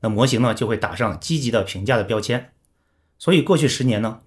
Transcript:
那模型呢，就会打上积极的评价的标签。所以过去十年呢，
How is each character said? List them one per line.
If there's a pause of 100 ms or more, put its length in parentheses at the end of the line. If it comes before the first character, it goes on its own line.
那
模
型
呢，
就
会
打
上
积
极
的
评
价
的
标
签。 (680)
所
以
过
去
十
年
呢，